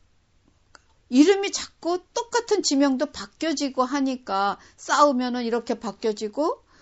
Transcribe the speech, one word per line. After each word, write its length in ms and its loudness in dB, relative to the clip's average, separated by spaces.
이름이 420 4
자꾸 480 -6
똑같은 500 -2
지명도 440 2
바뀌어지고 760 -4
하니까 760 -2
싸우면은 680 2
이렇게 340 -2
바뀌어지고 880 -4